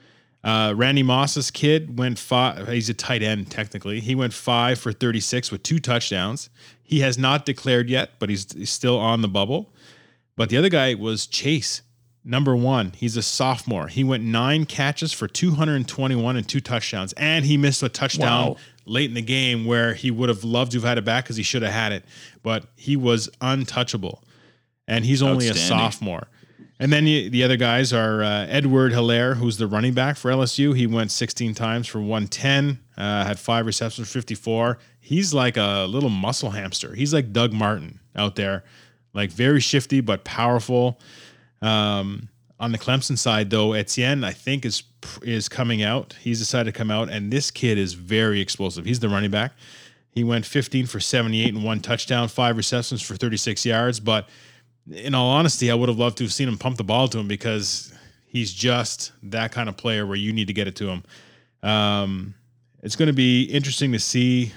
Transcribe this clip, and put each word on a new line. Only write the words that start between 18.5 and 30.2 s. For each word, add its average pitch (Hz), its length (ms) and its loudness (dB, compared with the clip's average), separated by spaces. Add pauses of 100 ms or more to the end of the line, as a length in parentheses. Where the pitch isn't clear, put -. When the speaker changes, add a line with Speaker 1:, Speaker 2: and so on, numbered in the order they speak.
Speaker 2:
Wow. - 60 -8 (280)
Speaker 1:
late 127 240 -2
in 113 60 -6
the 117 80 -4
game 123 420 0
where 117 300 2
he 127 160 -2
would 120 180 0
have 104 140 0
loved 120 300 0
to 123 40 0
have 110 100 -2
had 120 120 2
it 107 40 -4
back 117 220 0
'cause 117 120 -8
he 107 60 -4
should 120 200 -2
have 101 100 -2
had 110 180 0
it. 98 140 -8 (380)
But 113 320 -2
he 143 200 -2
was 120 320 2 (140)
untouchable, 123 840 -4 (640)
and 113 160 0
he's 131 200 4
only 131 240 2
a - 20 2
Speaker 2:
Outstanding. 98 300 0
Speaker 1:
sophomore. 107 480 -4 (520)
And 139 140 4
then 151 120 6
y-, 147 220 4
the 123 160 2
other 127 140 4
guys 120 340 2
are, 110 300 2
uh, 104 260 0
Edward 131 460 4
Hilaire, 117 400 4
who's 120 240 0
the 113 80 0
running 107 280 2
back 131 220 2
for - 140 -4